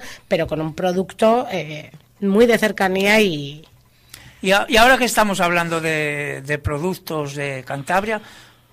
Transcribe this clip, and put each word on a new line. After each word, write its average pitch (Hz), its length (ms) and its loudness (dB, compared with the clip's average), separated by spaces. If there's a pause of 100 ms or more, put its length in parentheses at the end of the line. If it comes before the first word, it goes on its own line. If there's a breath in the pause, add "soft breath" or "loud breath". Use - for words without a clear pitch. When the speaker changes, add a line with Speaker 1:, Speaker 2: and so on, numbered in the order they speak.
(280 loud breath)
Speaker 1:
pero 165 180 0
con 156 160 -4
un 156 140 -6
producto, 185 760 0
eh, 151 400 -10 (280)
muy 202 280 4
de 226 100 4
cercanía 202 640 2
y 151 440 -4 (760 loud breath)
Speaker 2:
Y 190 100 2
a-, 208 160 4
y 240 80 0
ahora 247 220 8
que 247 80 0
estamos 214 340 0
hablando 170 400 0
de, 147 680 -4
de 147 120 -2
productos 151 800 -6
de 139 300 -8
Cantabria, 190 560 -4 (520 loud breath)